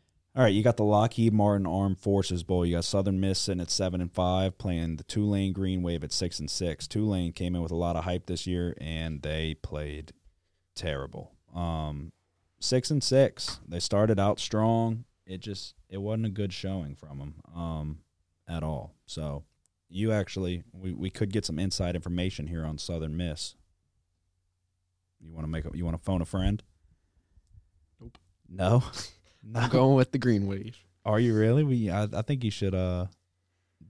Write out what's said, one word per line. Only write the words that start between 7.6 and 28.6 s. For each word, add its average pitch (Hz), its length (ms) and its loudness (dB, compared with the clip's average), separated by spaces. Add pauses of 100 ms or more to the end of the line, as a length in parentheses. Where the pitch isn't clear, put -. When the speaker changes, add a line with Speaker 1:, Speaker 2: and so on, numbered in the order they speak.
Speaker 1:
with 80 100 -4
a 82 40 -2
lot 85 220 0
of 80 80 -4
hype 90 220 -4
this 87 200 -6
year, 87 320 -2
and 80 440 -6
they 78 320 -2
played 76 580 -8 (600)
terrible. 69 600 -6 (200)
Um, 78 600 -4 (480)
six - 280 0
and 147 140 0
six. - 640 2
They 85 140 -6
started 104 400 4
out 101 180 2
strong. 113 640 0 (220)
It 92 160 -12
just, - 340 -10 (140)
it 95 80 -10
wasn't 110 300 -2
a - 20 -2
good 98 240 -4
showing 90 420 -6
from 71 260 -14
'em, 73 140 -12 (260)
um, 78 360 -6 (500)
at 82 160 -6
all. 76 300 -6 (120)
So 73 380 -8 (460)
you 107 240 -2
actually, 90 580 -2
we, 92 220 -8
we 92 160 -4
could 101 240 -4
get 107 100 0
some 78 160 -4
inside 92 340 -2
information 87 540 -4
here 80 180 -6
on 78 120 -6
Southern 80 400 -6
Miss. 85 380 -6 (1600)
You 80 140 -20
wanna 78 140 -6
make 80 180 -4
a, - 80 -8
you 87 100 -4
wanna 82 140 -2
phone 92 240 0
a 80 40 -2
friend? 98 380 0 (1400)
Speaker 2:
Nope. 117 180 -20 (300)
Speaker 1:
No? 95 400 4